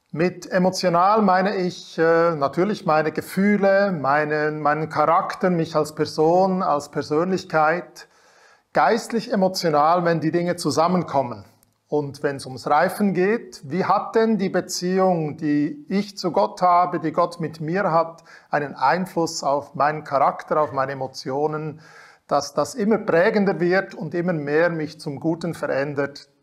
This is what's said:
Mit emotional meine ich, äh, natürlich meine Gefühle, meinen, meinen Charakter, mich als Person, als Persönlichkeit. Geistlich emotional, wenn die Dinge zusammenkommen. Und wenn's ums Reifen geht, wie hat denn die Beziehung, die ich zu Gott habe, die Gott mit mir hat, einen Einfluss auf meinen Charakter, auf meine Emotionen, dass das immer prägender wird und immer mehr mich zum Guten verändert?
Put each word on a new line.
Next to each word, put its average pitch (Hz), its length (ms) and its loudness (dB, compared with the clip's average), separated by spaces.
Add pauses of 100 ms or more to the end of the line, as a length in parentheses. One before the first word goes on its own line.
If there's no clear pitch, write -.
(100)
Mit 180 400 -2
emotional 185 720 2
meine 190 320 2
ich, 180 420 -6
äh, 165 380 4
natürlich 160 500 0
meine 156 280 2
Gefühle, 196 800 2
meinen, 151 680 0
meinen 151 280 0
Charakter, 165 600 0
mich 165 260 0
als 151 180 -2
Person, 180 680 2
als 147 260 -2
Persönlichkeit. 160 1160 -2 (640)
Geistlich 208 600 0
emotional, 180 720 2
wenn 170 140 2
die 151 140 -2
Dinge 175 240 0
zusammenkommen. 143 880 0 (440)
Und 143 360 -4
wenn's 139 220 -4
ums 127 200 -12
Reifen 185 480 2
geht, 202 480 -2
wie 165 220 -2
hat 208 320 0
denn 226 220 2
die 190 100 -2
Beziehung, 180 880 0
die 147 520 -2
ich 202 300 -4
zu 175 140 -4
Gott 202 280 0
habe, 175 380 2
die 156 140 -4
Gott 170 260 0
mit 156 220 -8
mir 170 320 -2
hat, 165 320 -2 (260)
einen 143 240 -2
Einfluss 165 720 -2
auf 139 320 -2
meinen 151 260 0
Charakter, 156 580 0
auf 143 120 0
meine 135 200 -2
Emotionen, 147 880 -6 (460)
dass 143 280 -2
das - 200 -2
immer 214 240 2
prägender 190 600 2
wird 185 340 0
und 170 200 -8
immer 175 180 -2
mehr 151 360 2
mich 160 300 -6
zum 139 220 -10
Guten 165 340 -2
verändert? 139 760 -4 (140)